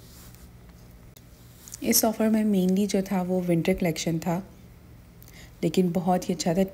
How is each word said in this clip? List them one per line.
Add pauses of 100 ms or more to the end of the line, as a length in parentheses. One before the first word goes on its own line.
(1800)
इस
ऑफ़र
में
mainly
जो
था,
वो
विंटर
कलेक्शन
था, (1300)
लेकिन
बहुत
ही
अच्छा
था। (100)